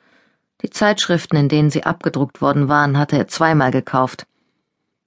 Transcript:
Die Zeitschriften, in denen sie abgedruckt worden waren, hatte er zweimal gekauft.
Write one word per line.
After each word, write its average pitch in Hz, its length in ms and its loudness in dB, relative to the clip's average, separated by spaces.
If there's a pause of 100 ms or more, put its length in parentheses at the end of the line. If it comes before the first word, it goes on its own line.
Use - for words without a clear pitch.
(600)
Die - 80 -6
Zeitschriften, 190 680 0
in 143 100 2
denen 151 220 2
sie - 160 -4
abgedruckt - 560 -4
worden 139 260 0
waren, 143 300 2
hatte 147 200 0
er 110 120 -2
zweimal 156 420 2
gekauft. 131 560 -2 (800)